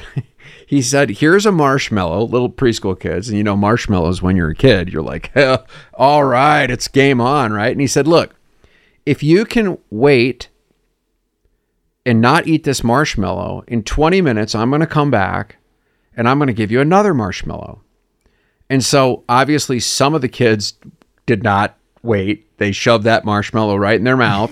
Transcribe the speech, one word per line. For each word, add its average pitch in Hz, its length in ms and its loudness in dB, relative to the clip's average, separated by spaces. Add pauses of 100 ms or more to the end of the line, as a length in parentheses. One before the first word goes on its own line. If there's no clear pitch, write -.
(160)
<laughs> - 520 -14
he 139 160 0
said, 139 260 0
"Here's 175 380 2
a 208 40 4
marshmallow," 117 760 0
little 120 260 -2
preschool 110 480 -2
kids. 90 300 -6
And 107 80 -4
you 104 60 0
know, 101 140 0
marshmallows, 95 640 0
when 92 140 2
you're 82 160 0
a - 40 -6
kid, 95 380 2
you're 78 80 -4
like, 71 300 -10 (320)
<laughs> - 320 -20
"All 143 300 4
right, 135 440 2
it's - 180 -6
game 135 320 2
on," 123 340 0
right? 107 180 -2
And 131 100 -4
he 139 60 0
said, 143 200 0
"Look, 160 280 0 (680)
if 143 180 -2
you 175 220 4
can 208 340 -2 (100)
wait 123 600 2 (1600)
and 113 160 2
not 139 260 2
eat 160 160 0
this 135 200 -4
marshmallow, 95 840 -2
in 117 160 -4
twenty 170 380 0
minutes, 110 320 -2
I'm 113 160 -2
gonna 151 160 2
come 147 260 0
back 95 460 -4 (580)
and 117 140 0
I'm 139 100 2
gonna 135 140 0
give 104 180 -4
you 123 100 2
another 185 320 2
marshmallow." 92 680 -6 (880)
And 135 140 0
so 135 460 0
obviously 131 500 0
some 139 340 -2
of 156 80 -2
the 127 80 -4
kids 110 440 0 (520)
did 113 180 0
not 101 340 -2 (260)
wait. 104 540 -4
They 104 140 -2
shoved 113 340 2
that 113 200 2
marshmallow 107 520 -2
right 104 200 2
in 92 60 -2
their 127 140 2
mouth. 110 340 0